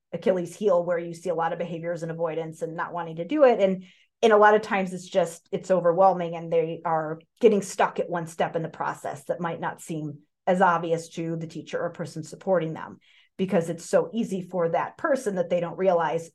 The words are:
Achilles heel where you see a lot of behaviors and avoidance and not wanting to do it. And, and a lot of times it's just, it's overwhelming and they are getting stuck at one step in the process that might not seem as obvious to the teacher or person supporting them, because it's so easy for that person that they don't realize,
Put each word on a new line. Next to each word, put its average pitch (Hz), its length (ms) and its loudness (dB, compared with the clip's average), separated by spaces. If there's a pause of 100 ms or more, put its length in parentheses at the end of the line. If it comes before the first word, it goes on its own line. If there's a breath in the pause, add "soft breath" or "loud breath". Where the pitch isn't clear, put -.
(140)
Achilles 175 420 -2
heel 180 300 2
where 170 120 -2
you 170 160 -8
see 170 160 -8
a 170 60 -2
lot 160 160 -2
of 170 80 -6
behaviors 170 420 -6
and 165 100 -6
avoidance 160 500 -6
and 165 140 -6
not 170 180 -6
wanting 165 240 -8
to 170 80 -6
do 294 180 2
it. 233 160 8
And, 190 240 2 (380 loud breath)
and 226 100 6
a 208 60 8
lot 214 180 8
of 208 60 4
times 190 320 -2
it's 180 140 -12
just, 175 440 -2
it's 185 200 -2
overwhelming 175 640 4
and 165 160 -10
they 165 340 0
are 160 340 -2 (220)
getting 208 200 6
stuck - 380 -2
at - 100 -4
one 170 180 -4
step 165 280 -4
in 165 60 -4
the 160 80 -6
process 143 560 -8
that - 160 -6
might 170 180 -6
not 160 220 -8
seem 151 380 -10 (280)
as 185 140 2
obvious 170 480 2
to 165 260 -6
the 160 120 -8
teacher - 340 -10
or 170 80 -4
person 160 340 -10
supporting 160 500 -2
them, 98 260 -12 (380 soft breath)
because 185 320 0
it's 165 160 -10
so - 280 2
easy 196 280 -4
for 175 280 -4
that 160 280 -4
person 262 380 -2
that 175 140 -2
they 180 100 0
don't 170 180 -6
realize, 165 580 0